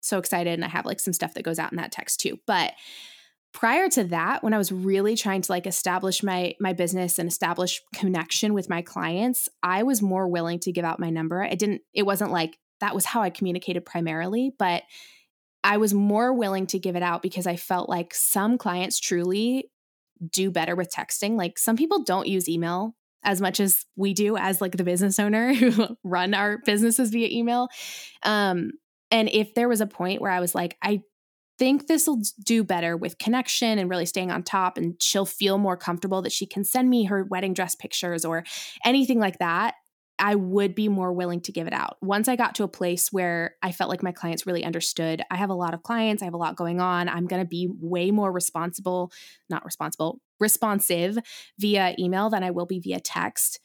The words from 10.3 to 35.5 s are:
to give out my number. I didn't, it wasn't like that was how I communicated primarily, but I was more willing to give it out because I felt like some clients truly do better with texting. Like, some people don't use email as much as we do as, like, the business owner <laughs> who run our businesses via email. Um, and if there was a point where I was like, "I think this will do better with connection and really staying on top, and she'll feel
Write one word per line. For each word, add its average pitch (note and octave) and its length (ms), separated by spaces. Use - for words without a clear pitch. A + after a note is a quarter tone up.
to F#3 120
give E3+ 140
out E3 120
my E3+ 120
number. E3 320
I G3+ 120
didn't, G3+ 280
it G3+ 120
wasn't G3 260
like E3 280
that G3+ 140
was G3 100
how - 160
I F3+ 80
communicated F3+ 560
primarily, F3 760
but F3+ 260
I G3+ 140
was G#3+ 160
more G3+ 400
willing G3 360
to F#3+ 100
give F3+ 180
it F3+ 60
out F3 180
because - 260
I F3 100
felt F3+ 340
like F3 240
some G#3+ 420
clients F#3 420
truly G3+ 720
do F#3+ 200
better F3 240
with F3+ 160
texting. - 460
Like, F#3 220
some A3+ 180
people D#4+ 260
don't F#3 240
use F#3 220
email E3+ 480
as G3+ 180
much F#3+ 200
as G3 340
we G3 200
do G#3 220
as, F#3+ 240
like, F#3 160
the F#3 60
business F3+ 380
owner G#3+ 340
<laughs> - 0
who A#3 480
run F#3 320
our G#3 300
businesses A3+ 460
via A3+ 180
email. A#3+ 400
Um, G3 480
and A3 160
if G#3+ 260
there A#3+ 140
was A3+ 120
a G#3+ 60
point F#3 340
where G3 120
I F3+ 80
was F3 140
like, F3 280
"I G3+ 200
think C4+ 280
this D#4+ 220
will B3+ 140
do A3+ 200
better E3+ 320
with F3 220
connection A#3 600
and F#3 100
really F3 180
staying F3+ 260
on F3+ 100
top, F#3 340
and E3+ 240
she'll G3 260
feel G3 320